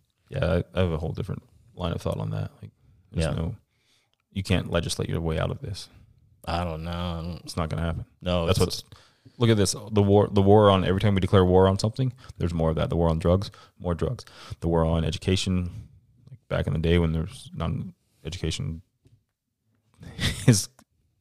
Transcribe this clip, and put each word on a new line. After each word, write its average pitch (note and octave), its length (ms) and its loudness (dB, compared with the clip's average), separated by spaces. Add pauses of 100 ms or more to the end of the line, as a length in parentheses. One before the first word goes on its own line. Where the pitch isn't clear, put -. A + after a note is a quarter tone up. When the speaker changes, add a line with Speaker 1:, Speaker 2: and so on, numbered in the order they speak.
(300)
Speaker 1:
Yeah, E2+ 320 -2 (120)
I, - 60 -2
I - 40 2
have E2+ 100 0
a D#2 40 -2
whole D#2+ 140 -6
different - 320 -8 (320)
line E2+ 160 -4
of - 100 -6
thought - 180 -4
on G#1+ 100 -6
that. - 220 -6 (100)
Like, G#2+ 100 -18 (400)
there's E2 160 -2
Speaker 2:
Yeah. C#2 60 -4
Speaker 1:
no, E2 220 -6 (760)
you G2 120 -6
can't - 280 -2
legislate - 380 -4
your G2 100 -4
way E2 200 -4
out F2 120 -2
of - 80 -10
this. - 300 -12 (560)
Speaker 2:
I F2 180 -4
don't E2 220 -8
know. F2 60 -8
I F2 300 -6
don't E2+ 220 -10
Speaker 1:
It's - 140 -16
not E2 120 -2
gonna D#2 120 -6
happen. E2 240 -4 (160)
Speaker 2:
No, F2+ 240 0
Speaker 1:
That's E2 160 0
Speaker 2:
it's - 220 -2
Speaker 1:
what's, - 0 - (540)
look A#2 120 2
at A2+ 80 4
this. G2 180 2 (160)
The G#2+ 100 4
war, G2+ 300 6
the G2+ 100 4
war G2+ 280 8
on, F#2+ 160 4
every F#2 160 0
time G#2 140 2
we F#2+ 60 2
declare F#2 220 4
war F#2 240 6
on F#2+ 120 2
something, B2+ 340 -2 (240)
there's F2 160 -2
more D#2+ 160 0
of D#2+ 80 0
that. E2 120 0
The E2 60 -2
war E2+ 140 2
on D#2+ 100 2
drugs, F2+ 320 2 (260)
more F2 160 -4
drugs. - 300 -4 (380)
The E2 80 -2
war E2 160 4
on E2 180 2
education, F2+ 640 -2 (600)
like, - 180 -20
back - 180 -2
in - 60 -2
the D2+ 80 -2
day E2 180 4
when E2+ 140 2
there's - 420 -6
non-, F2 400 -6 (300)
education E2 580 -8 (1200)
<laughs> - 460 -6
is G#2+ 220 4 (520)